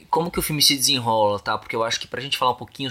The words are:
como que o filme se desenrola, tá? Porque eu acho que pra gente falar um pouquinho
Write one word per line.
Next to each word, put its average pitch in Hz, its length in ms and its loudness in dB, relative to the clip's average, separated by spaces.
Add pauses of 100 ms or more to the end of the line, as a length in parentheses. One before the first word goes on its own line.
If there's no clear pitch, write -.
como 170 220 0
que - 80 -4
o - 20 2
filme 151 200 -2
se 143 160 6
desenrola, 113 640 2
tá? 110 180 -2
Porque - 180 -8
eu 113 80 0
acho 113 160 -2
que - 80 -12
pra 123 140 -8
gente 139 160 -4
falar 127 140 2
um 120 40 0
pouquinho - 360 -10